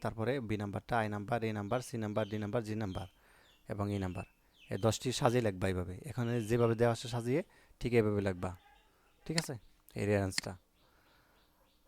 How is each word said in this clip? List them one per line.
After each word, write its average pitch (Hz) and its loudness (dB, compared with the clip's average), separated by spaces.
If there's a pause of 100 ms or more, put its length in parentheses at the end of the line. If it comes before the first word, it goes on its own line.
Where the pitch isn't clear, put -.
তারপরে 110 -2 (180)
বি 110 0
নাম্বারটা, 101 -4
আই 107 0
নাম্বার, 104 -2
এ 110 -2
নাম্বার, 104 -2
সি - -8
নাম্বার, 107 0
ডি 107 -2
নাম্বার, 104 -2
জি 107 -2
নাম্বার 92 -6 (680)
এবং 101 -2 (100)
ই 101 0
নাম্বার। 90 -4 (480)
এই 107 -2
দশটি 113 2 (120)
সাজিয়ে 123 4
লিখবা 95 0
এইভাবে। 90 -2 (140)
এখানে 120 -2 (160)
যেভাবে 117 6
দেওয়া 117 6
আছে - -8
সাজিয়ে 120 0 (380)
ঠিক 127 -2
এইভাবে 104 4
লিখবা, 92 -2 (760)
ঠিক 160 -4
আছে? 151 -6 (460)
এই 110 -2
রিয়ারেঞ্জটা। 98 0 (1300)